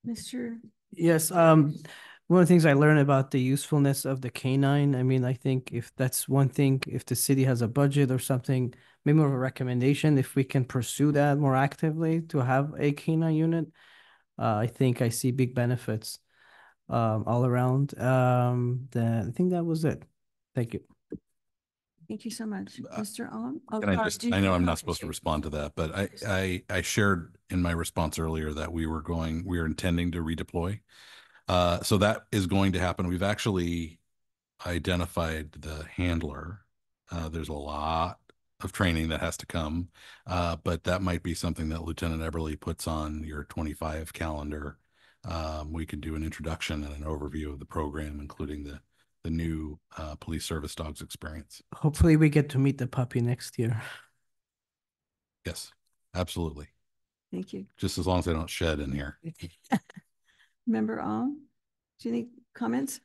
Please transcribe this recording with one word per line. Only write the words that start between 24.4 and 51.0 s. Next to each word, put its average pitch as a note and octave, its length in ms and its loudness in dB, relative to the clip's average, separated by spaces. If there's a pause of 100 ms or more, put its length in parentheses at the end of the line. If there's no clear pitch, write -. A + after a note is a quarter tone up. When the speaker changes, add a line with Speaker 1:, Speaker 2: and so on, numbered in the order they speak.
Speaker 3:
know G2 80 4
I'm F2 120 4
Speaker 1:
have F2 40 4
Speaker 3:
not F2 80 2
Speaker 1:
a D#2+ 40 -2
Speaker 3:
supposed - 220 -6
to - 60 -10
Speaker 1:
question? D2+ 40 -8
Speaker 3:
respond D2+ 340 -4
to D#2+ 80 -6
that, D2 260 -6
but E2 180 -4
I, G2 140 -4 (180)
I, F#2 420 -2
I F#2 120 -2
shared F#2 560 2 (120)
in F2+ 120 0
my E2+ 100 2
response E2 480 -2
earlier D#2+ 320 -2
that D#2 220 -6
we E2 120 -2
were D#2+ 160 -4
going, E2 440 -4
we F2 140 -2
are D#2+ 60 0
intending F2 460 0
to E2+ 100 -4
redeploy. E2+ 600 -4 (680)
Uh, F2+ 360 4
so G#2+ 160 2
that G#2+ 240 2 (100)
is G2 140 2
going G2 260 2
to F#2 60 0
happen. F2+ 280 -2
We've F2+ 160 -2
actually F2 760 -2 (680)
identified E2+ 880 -2
the D#2 320 -12 (100)
handler. E2 720 -4 (440)
Uh, E2 200 -6
there's D#2+ 180 -8
a D#2 60 -8
lot D2+ 680 -4 (420)
of F#2+ 120 -8
training D#2+ 360 0
that D2+ 120 -4
has E2+ 160 -4
to - 80 -12
come, E2 420 -4 (400)
uh, F2 380 -2
but F2 180 -2
that F2+ 180 0
might F2 220 -2
be F2 100 -4
something D#2+ 360 -4
that D#2+ 140 -6
Lieutenant D#2+ 380 -4
Eberly D#2+ 380 -6
puts - 280 -8
on D#2 360 -4
your D2+ 220 -10
twenty-five D#2 640 -6
calendar. D2 680 -8 (460)
Um, D#2 480 -8
we E2 140 -6
can D2 160 -10
do D#2 140 -8
an D#2 80 -4
introduction D#2 600 -6
and D2 100 -10
an D2 100 -10
overview D2 500 -6
of C#2 60 -12
the - 60 -14
program, D2+ 540 -6
including D2 440 -10
the, C#2+ 160 -14 (440)
the E2+ 60 -6
new, D#2+ 500 -4 (180)
uh, D2+ 180 -10
police D#2+ 300 -8
service D2+ 280 -6
dogs D#2 280 -10